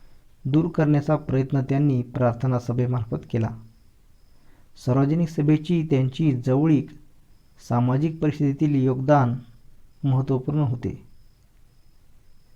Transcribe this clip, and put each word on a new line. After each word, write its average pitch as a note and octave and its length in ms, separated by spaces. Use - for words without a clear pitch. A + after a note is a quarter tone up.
दूर D#3 240
करण्याचा D3 480
प्रयत्न C3+ 440
त्यांनी C3+ 420
प्रार्थना B2 560
सभेमार्फत B2 580
केला. A2+ 160
सार्वजनिक C#3 420
सभेची D#3 600
त्यांची C#3 420
जवळीक C#3 440
सामाजिक C3+ 540
परिस्थितीतील D3 520
योगदान C3 600
महत्त्वपूर्ण C3+ 560
होते. A#2 420